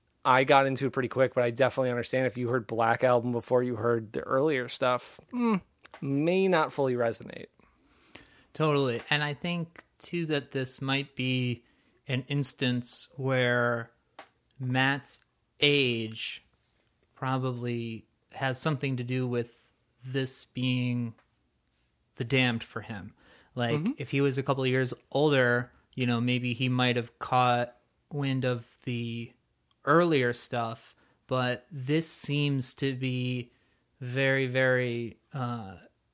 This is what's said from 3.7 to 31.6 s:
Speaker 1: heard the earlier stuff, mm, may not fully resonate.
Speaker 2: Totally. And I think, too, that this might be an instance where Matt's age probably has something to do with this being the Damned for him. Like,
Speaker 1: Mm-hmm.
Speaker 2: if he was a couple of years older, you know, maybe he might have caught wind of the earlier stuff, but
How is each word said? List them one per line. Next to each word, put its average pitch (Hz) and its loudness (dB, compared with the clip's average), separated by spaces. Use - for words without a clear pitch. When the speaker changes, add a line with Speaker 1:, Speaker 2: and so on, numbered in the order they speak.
Speaker 1:
heard 117 0
the - -6
earlier 135 0
stuff, - -2
mm, 233 0
may 160 2
not 160 2
fully 131 0
resonate. - -4
Speaker 2:
Totally. 139 2
And 147 2
I 147 -4
think, 170 -6
too, 170 -6
that 143 -2
this 131 -6
might 139 -2
be 127 -2
an 131 -2
instance 127 -4
where 123 0
Matt's 131 -2
age 120 0
probably 120 -4
has 131 -2
something 135 -2
to 127 -4
do 127 -2
with 120 -4
this 131 -6
being 123 -2
the 131 -6
Damned 123 2
for - -12
him. 104 -12
Like, 120 0
Speaker 1:
Mm-hmm. 165 -2
Speaker 2:
if 135 -8
he 139 2
was 139 2
a 131 -2
couple 135 0
of 131 2
years 127 0
older, 127 4
you 127 -2
know, 120 2
maybe 123 0
he 127 -2
might 123 2
have 117 -6
caught 123 2
wind 139 0
of 123 -2
the 117 -6
earlier 147 4
stuff, 117 -6
but 123 0